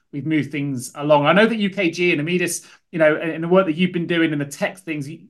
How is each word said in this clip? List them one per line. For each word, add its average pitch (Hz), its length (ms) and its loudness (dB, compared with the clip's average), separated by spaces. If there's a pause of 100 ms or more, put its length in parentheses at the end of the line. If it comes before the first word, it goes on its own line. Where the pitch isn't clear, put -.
(120)
we've 143 140 -8
moved 156 260 0
things 143 440 -6
along. 147 320 2
I 160 60 4
know 202 120 6
that 233 120 -2
U 202 120 0
K 185 220 -2
G 175 220 0
and 147 140 -2
Amedis, 175 380 -2 (260)
you 185 60 -8
know, 156 220 6
in 160 220 -6
the 170 60 -6
work 185 200 4
that 156 80 -2
you've 180 160 0
been 170 160 -4
doing 165 260 0
in 147 60 -4
the 143 60 -4
tech - 340 -8
things, 151 280 -8
you, 170 220 -16